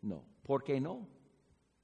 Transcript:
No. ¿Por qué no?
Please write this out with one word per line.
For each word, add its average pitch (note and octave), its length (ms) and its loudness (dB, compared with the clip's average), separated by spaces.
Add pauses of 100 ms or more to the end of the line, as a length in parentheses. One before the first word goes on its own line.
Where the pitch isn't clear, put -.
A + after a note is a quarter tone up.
No. F#2+ 240 -4 (180)
¿Por C#3 200 4
qué C#3 180 2
no? F#3+ 260 -4 (760)